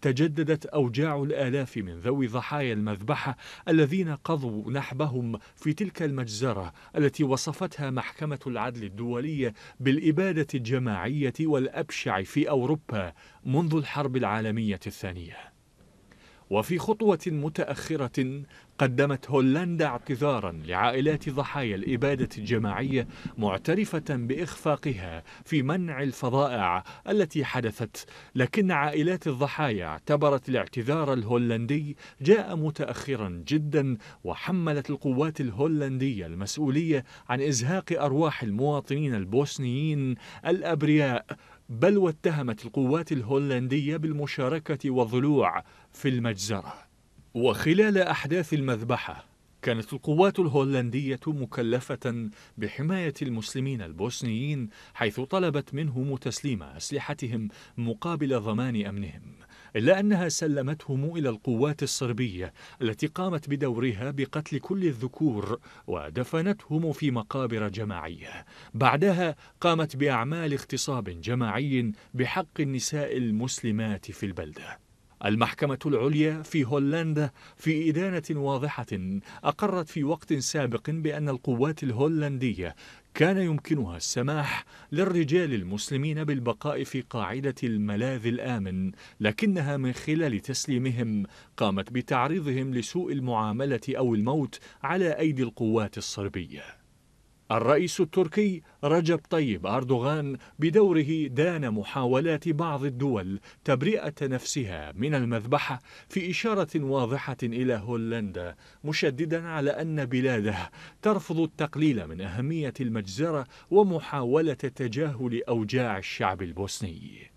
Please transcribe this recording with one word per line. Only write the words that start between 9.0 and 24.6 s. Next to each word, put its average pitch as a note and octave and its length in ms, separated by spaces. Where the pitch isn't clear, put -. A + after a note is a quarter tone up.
بالإبادة D#3 760
الجماعية B2 840
والأبشع C#3 840
في C#3+ 280
أوروبا B2 640
منذ D#3 300
الحرب C#3+ 420
العالمية G#2+ 680
الثانية. F2+ 680
وفي A2 280
خطوة G#3 480
متأخرة، C#3+ 1160
قدمت C#3 520
هولندا D3+ 560
اعتذارا A#2+ 680
لعائلات A#2+ 760
ضحايا C3 480
الإبادة B2+ 520
الجماعية، A2+ 680
معترفة D#3 680
بإخفاقها B2+ 1120